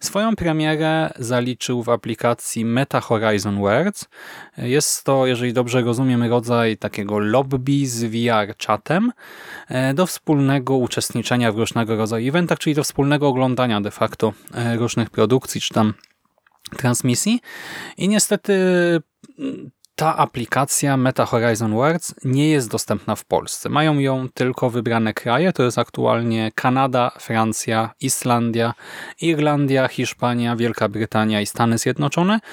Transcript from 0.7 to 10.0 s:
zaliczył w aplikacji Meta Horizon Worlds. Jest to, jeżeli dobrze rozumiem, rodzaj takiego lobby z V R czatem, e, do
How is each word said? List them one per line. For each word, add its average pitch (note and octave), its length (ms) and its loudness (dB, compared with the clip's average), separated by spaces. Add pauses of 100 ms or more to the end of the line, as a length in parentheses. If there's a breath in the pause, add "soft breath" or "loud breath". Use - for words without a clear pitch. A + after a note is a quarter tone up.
zaliczył B2 640 -2
w A2+ 60 -6
aplikacji A#2 760 -2
Meta A#2+ 360 0
Horizon G#2 600 0
Worlds. B2 480 0 (500 loud breath)
Jest B2+ 460 -2
to, C3+ 220 4
jeżeli B2 260 0
dobrze B2 300 2
rozumiem, A#2+ 400 2
rodzaj A#2 540 2
takiego G#2 420 -4
lobby C3+ 680 0
z A#2+ 180 -4
V A#2 280 0 (100)
R G#2 140 -6
czatem, F3 560 -2 (560 loud breath)
e, C3 260 -2
do F3+ 120 2